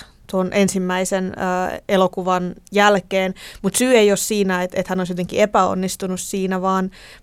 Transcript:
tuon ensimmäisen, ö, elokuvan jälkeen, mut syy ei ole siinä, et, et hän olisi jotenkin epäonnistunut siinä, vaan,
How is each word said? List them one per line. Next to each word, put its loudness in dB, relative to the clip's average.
tuon -2
ensimmäisen, 0
ö, -4
elokuvan 0
jälkeen, 2
mut -2
syy 4
ei 6
ole 2
siinä, 0
et, -4
et -4
hän -2
olisi -4
jotenkin -2
epäonnistunut 0
siinä, -4
vaan, 0